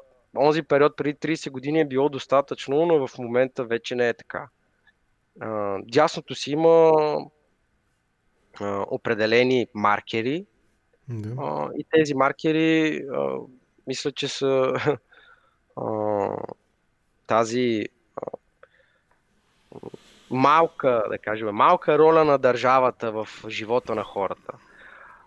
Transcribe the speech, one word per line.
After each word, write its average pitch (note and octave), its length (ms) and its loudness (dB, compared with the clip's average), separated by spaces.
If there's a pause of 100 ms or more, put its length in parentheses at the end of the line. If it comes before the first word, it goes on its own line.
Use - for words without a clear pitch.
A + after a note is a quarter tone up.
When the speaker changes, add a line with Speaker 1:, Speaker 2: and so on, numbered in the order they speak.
(360)
Speaker 1:
онзи D3+ 260 2
период D3 340 4
преди D3 180 -2
тридесет D3+ 380 -6
години C#3+ 280 -2
е D#3 40 4
било C3+ 240 0
достатъчно, C#3 800 -2
но D3+ 200 2
в - 120 -12
момента B2+ 460 -2
вече A#2 300 -6
не A#2+ 140 0
е A2+ 60 -2
така. - 340 -12 (920)
А, G#2 420 -6
дясното C#3+ 520 0
си - 160 -10
има, D#3+ 420 6 (1700)
а, G2+ 280 -4
определени A#2 880 0
маркери, A2 720 -2 (640)
Speaker 2:
Да. G#2+ 200 -8 (100)
Speaker 1:
а, D3 360 -6
и D3+ 160 -10
тези D#3 240 2
маркери, D#3 800 0 (100)
а, C#3 300 -4 (500)
мисля, C3 260 -6
че C#3 160 -6
са, C3+ 460 0
<laughs> - 1000 -8
а, G#2+ 520 -2 (960)
тази, A2+ 600 0 (300)
а, - 40 -10 (2000)
малка, C3+ 800 2
да G#2 80 -8
кажем, G#2+ 300 -6
малка D3 500 2
роля D#3+ 260 6
на C#3+ 140 2
държавата B2 760 2
в G#2+ 160 -6 (200)
живота A2 460 -4
на G#2 100 -4
хората. - 480 -8 (720)